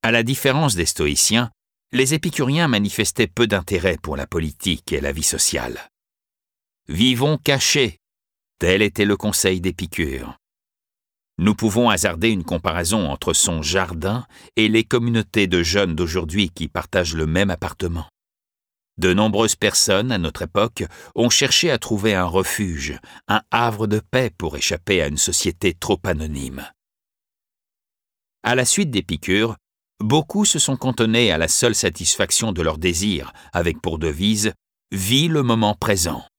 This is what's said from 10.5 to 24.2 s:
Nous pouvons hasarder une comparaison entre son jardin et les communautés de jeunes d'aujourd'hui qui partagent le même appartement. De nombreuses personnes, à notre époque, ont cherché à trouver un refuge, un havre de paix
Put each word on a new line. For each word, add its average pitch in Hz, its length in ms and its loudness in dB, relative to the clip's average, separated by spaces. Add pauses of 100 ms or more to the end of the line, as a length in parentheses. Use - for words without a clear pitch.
Nous 104 180 2
pouvons 113 340 2
hasarder 95 400 2
une 92 140 -2
comparaison 87 640 -2
entre 76 220 -4
son 82 280 0
jardin 90 640 -2 (300)
et 110 140 4
les 110 160 4
communautés 117 640 0
de 87 160 2
jeunes 87 320 0
d'aujourd'hui 85 520 -2
qui 78 200 -8
partagent 85 480 -2
le 80 100 0
même 92 240 2
appartement. 85 580 -6 (920)
De 90 140 4
nombreuses 107 440 2
personnes, 107 560 2
à 101 60 -2
notre 82 240 -4
époque, 101 420 -2 (320)
ont 120 120 2
cherché 143 440 2
à 117 60 0
trouver 104 360 0
un 92 100 2
refuge, 85 760 -2 (280)
un 107 240 0
havre 113 380 0
de 107 100 2
paix 127 320 -2